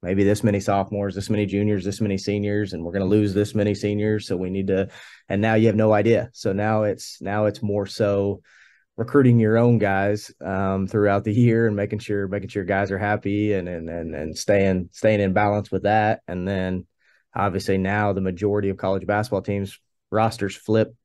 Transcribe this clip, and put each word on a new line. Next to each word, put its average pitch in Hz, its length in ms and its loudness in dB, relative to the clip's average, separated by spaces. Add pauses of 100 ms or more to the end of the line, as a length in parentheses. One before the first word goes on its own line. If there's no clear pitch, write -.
maybe 95 200 2
this 101 200 2
many 101 160 4
sophomores, 98 560 -2
this 98 140 -8
many 104 180 0
juniors, 101 360 0
this 98 160 -6
many 98 200 0
seniors, 101 520 -2
and 82 120 -8
we're 85 100 -8
gonna 98 100 0
lose 101 300 2
this 101 220 0
many 104 180 2
seniors, 104 540 -2
so 95 100 -4
we 92 140 -4
need 95 160 -4
to, 95 200 0 (400)
and 101 140 -2
now 110 140 2
you 110 100 4
have 107 100 4
no 107 160 4
idea. 107 420 2
So 101 200 -4
now 107 300 0
it's, - 360 -6
now 104 260 -2
it's 104 180 -2
more 104 240 -2
so 101 540 0 (540)
recruiting 123 440 4
your 110 180 4
own 117 220 4
guys, 101 600 -2
um, 98 480 -2
throughout 101 360 2
the 107 100 -2
year 117 320 4
and 107 100 2
making 104 240 -2
sure, 101 280 -4
making 98 220 -6
sure 101 140 -4
guys 98 280 0
are 98 80 -2
happy 104 540 -2
and, 90 140 -2
and, 82 220 -8
and, 82 240 -8
and 78 240 -8
staying, 95 540 2
staying 107 280 2
in 95 140 2
balance 104 380 0
with 95 120 -2
that. 107 440 2
And 90 200 -6
then 92 380 -4 (500)
obviously 98 440 -2
now 101 340 0
the 95 80 -2
majority 98 480 -2
of 95 80 -6
college 95 280 -2
basketball 101 360 0
teams 101 380 -4 (320)
rosters 107 440 -2
flip 110 500 0